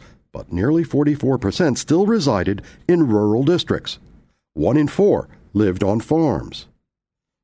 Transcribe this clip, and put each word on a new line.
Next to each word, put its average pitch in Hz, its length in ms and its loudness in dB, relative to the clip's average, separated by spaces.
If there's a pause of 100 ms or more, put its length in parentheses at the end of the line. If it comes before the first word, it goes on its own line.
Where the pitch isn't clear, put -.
(340)
but - 180 -14
nearly 139 320 0
forty-four 139 540 -2
percent 123 400 0
still 175 280 0
resided 131 560 0 (260)
in 170 200 4
rural 107 360 2
districts. - 560 -2 (540)
One 92 240 0
in 147 100 2
four 180 420 0 (240)
lived 101 300 0
on 104 180 0
farms. 143 640 -2 (760)